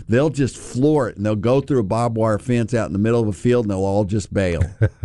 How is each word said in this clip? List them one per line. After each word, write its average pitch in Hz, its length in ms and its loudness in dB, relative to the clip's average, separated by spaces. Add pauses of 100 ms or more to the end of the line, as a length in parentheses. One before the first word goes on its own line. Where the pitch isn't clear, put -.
They'll 131 220 2
just 139 280 -2
floor 135 520 0
it, - 80 -12
and 98 80 -4
they'll 107 100 0
go 120 260 2
through 139 180 0
a 113 40 2
barbed 113 340 -2
wire 110 220 2
fence 120 340 -2
out 110 140 0
in 71 60 -8
the 98 60 -2
middle 113 220 2
of 110 60 0
a 104 60 -2
field, 120 320 2
and 101 60 -2
they'll 95 120 -2
all 98 220 0
just 101 280 -4
bail 90 280 0 (440)